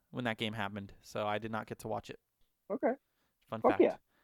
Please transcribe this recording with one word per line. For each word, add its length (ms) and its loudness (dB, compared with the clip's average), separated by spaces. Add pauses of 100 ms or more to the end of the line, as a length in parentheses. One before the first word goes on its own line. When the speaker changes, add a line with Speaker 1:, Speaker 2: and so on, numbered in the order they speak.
(120)
Speaker 1:
when 120 -4
that 140 0
game 160 0
happened, 380 -4 (100)
so 220 -4
I 140 2
did 140 -6
not 160 -4
get 120 -8
to 80 -10
watch 220 -6
it. 80 -14 (500)
Speaker 2:
Okay. 260 0 (540)
Speaker 1:
Fun 120 -6
Speaker 2:
Fuck 100 6
Speaker 1:
fact. 100 4
Speaker 2:
yeah. 140 6 (300)